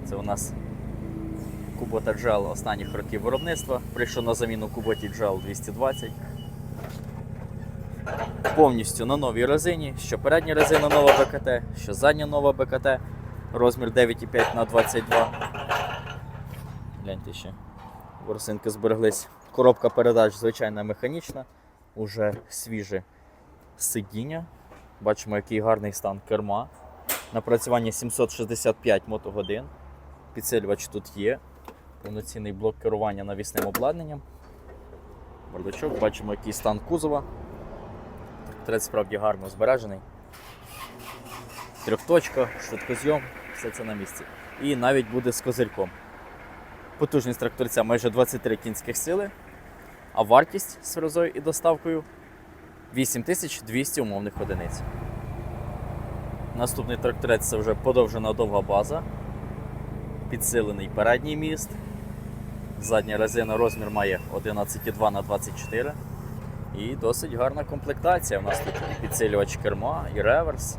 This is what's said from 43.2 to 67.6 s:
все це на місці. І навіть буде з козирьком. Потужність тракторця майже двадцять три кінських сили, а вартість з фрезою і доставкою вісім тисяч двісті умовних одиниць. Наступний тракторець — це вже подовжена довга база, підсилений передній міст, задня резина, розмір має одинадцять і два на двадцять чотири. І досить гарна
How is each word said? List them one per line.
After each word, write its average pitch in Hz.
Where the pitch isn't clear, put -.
все -
це 113
на 110
місці. -
І 139
навіть 123
буде 123
з -
козирьком. 110
Потужність 123
тракторця 120
майже 117
двадцять 120
три 110
кінських 113
сили, 196
а -
вартість 127
з -
фрезою 165
і -
доставкою 160
вісім 123
тисяч 170
двісті 123
умовних 101
одиниць. 92
Наступний 120
тракторець — 120
це 117
вже 107
подовжена 113
довга 107
база, 107
підсилений 104
передній 123
міст, 156
задня 107
резина, 110
розмір 110
має 101
одинадцять 104
і 110
два 107
на 98
двадцять 98
чотири. 123
І 113
досить 117
гарна 131